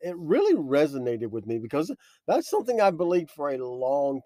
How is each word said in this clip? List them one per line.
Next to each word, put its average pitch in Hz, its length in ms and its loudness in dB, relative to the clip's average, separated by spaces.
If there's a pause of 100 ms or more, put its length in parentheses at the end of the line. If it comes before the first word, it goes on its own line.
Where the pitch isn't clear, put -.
it 175 160 -6
really 277 360 4
resonated 131 760 0
with 107 160 -8
me 113 120 -2
because 143 360 -4 (320)
that's 277 240 0
something 247 300 0
I've 190 180 4
believed 175 320 0
for 143 200 -4
a 127 140 -4
long 131 600 0